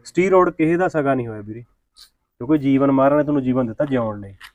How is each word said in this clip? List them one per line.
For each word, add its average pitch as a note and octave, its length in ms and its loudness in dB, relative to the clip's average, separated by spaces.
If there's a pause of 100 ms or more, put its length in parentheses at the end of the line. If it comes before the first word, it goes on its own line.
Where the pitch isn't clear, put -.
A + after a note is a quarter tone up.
ਸਟੀਰੋਇਡ F#3 460 2
ਕਿਸੇ D#3+ 260 0
ਦਾ F#3 120 0
ਸਗਾ C#3 260 0
ਨਹੀਂ B2 120 -4
ਹੋਇਆ A2 140 -12
ਵੀਰੇ, G#2+ 200 -14 (800)
ਕਿਉਂਕਿ D3 200 0
ਜੀਵਨ C#3 320 2
ਮਹਾਰਾਜ C#3 260 4
ਨੇ D3 60 4
ਤੁਹਾਨੂੰ C#3+ 200 -2
ਜੀਵਨ B2+ 240 0
ਦਿੱਤਾ A2+ 180 -4
ਜਿਉਣ A#2 360 -4
ਲਈ। G2+ 140 -18 (200)